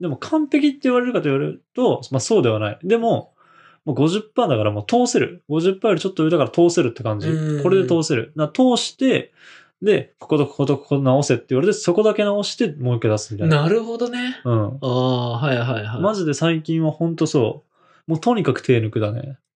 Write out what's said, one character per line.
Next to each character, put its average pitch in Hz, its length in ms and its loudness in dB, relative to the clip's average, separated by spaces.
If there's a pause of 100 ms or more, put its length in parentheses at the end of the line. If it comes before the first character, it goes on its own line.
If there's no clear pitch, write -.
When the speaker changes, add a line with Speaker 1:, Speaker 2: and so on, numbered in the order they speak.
Speaker 1:
で 175 80 -6
も 135 80 -4
完 311 300 -2
璧 294 220 2
っ 277 40 0
て 269 120 -12
言 254 100 2
わ 247 60 2
れ 247 60 -2
る 247 60 -4
か 214 60 0
と 160 60 -4
言 139 100 0
わ 139 40 0
れ 147 80 -2
る 156 160 -10 (120)
と、 240 260 0 (100)
ま 135 80 0
あ、 - 20 0
そ 220 200 2
う - 20 2
で 123 60 4
は 110 100 0
な 107 140 -4
い。 - 100 -14
で 190 140 2
も、 226 380 -2 (500)
も 147 80 -4
う 123 40 -2
五 143 120 4
十 196 140 -2
パ - 220 -2
ー 202 40 -2
だ 135 80 2
か 107 80 0
ら 104 60 2
も 104 100 -6
う 101 60 -10
通 240 200 2
せ 240 140 2
る。 - 280 -4
五 151 120 0
十 185 140 2
パ 190 140 -2
ー - 20 4
よ 190 60 4
り 160 40 -4
ち 196 80 -4
ょ - 20 -4
っ - 40 -14
と 156 100 0
上 156 60 2
だ 170 80 2
か 139 60 4
ら 110 60 -6
通 170 200 4
せ 170 120 0
る 131 60 2
っ - 40 -2
て - 100 -14
感 107 180 -4
じ。 156 80 -4
Speaker 2:
う 160 60 0
ん - 20 -2
う 156 40 -2
ん 156 160 -2
う 147 40 -4
ん。 - 20 -6
Speaker 1:
こ 175 60 0
れ 190 140 4
で 127 60 -2
通 165 140 2
せ 151 140 0
る。 113 200 -4
だ 151 120 -2
か - 140 0
ら 247 140 4
通 - 60 -2
し - 140 -8
て、 240 360 0 (500)
で、 190 380 0
こ - 80 -20
こ 156 100 2
と 143 80 2
こ - 80 -14
こ 143 120 0
と 139 120 2
こ - 80 -16
こ 143 140 0
直 135 220 4
せ 139 120 2
っ 117 40 -2
て - 120 -12
言 131 80 2
わ 135 40 2
れ 170 40 2
て、 202 80 2
そ 175 180 -2
こ 214 100 2
だ 214 120 2
け 208 100 0
直 202 200 0
し - 100 -8
て、 208 180 0
も 127 220 -2
う - 20 -2
一 113 40 -2
回 113 100 2
出 107 80 2
す - 160 -10
み 101 60 -8
た 165 60 0
い - 20 4
な。 147 140 4
Speaker 2:
な 160 60 0
る 220 140 2
ほ 233 160 -8
ど 240 100 -2
ね。 247 360 -6
Speaker 1:
う 123 60 -2
ん。 110 300 0
Speaker 2:
あ 123 640 -2
ー、 - 20 -2
は 143 80 0
い 123 60 0
は 120 220 -2
い 104 40 -10
は 113 140 -8
い。 - 20 -4
Speaker 1:
マ 202 140 0
ジ 190 100 -4
で 151 80 -2
最 160 300 0
近 165 220 -2
は 156 80 0
ほ 165 160 -2
ん 165 80 -4
と 160 100 0
そ 123 380 0 (420)
う。 - 60 -6
も 165 40 0
う - 40 -4
と 240 160 2
に 190 80 -2
か 135 100 2
く - 60 -8
手 123 200 2
抜 107 100 -4
く 110 100 -4
だ 107 120 -2
ね。 131 260 -10 (180)